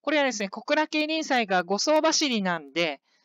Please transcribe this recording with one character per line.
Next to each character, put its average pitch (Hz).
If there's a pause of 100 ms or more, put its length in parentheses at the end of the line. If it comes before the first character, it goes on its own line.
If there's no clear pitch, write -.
こ 294
れ 302
は 285
で 254
す 208
ね、 190
小 -
倉 302
競 302
輪 311
祭 240
が 180
五 185
走 302
走 311
り 220
な 175
ん 139
で、 156 (240)